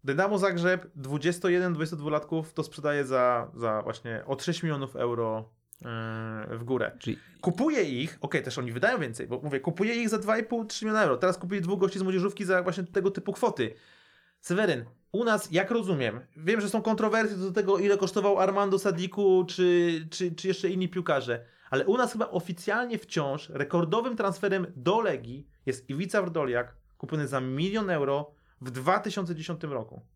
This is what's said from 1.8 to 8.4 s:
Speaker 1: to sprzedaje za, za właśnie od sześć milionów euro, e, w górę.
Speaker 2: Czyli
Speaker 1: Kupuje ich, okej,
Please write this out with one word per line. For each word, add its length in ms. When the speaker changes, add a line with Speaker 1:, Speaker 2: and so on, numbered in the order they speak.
Speaker 1:
to 80
sprzedaje 420
za, 500
za 280
właśnie 440
od 160
sześć 200
milionów 340
euro, 540
e, 720
w 80
górę. 340
Speaker 2:
Czyli 200
Speaker 1:
Kupuje 420
ich, 380
okej, 220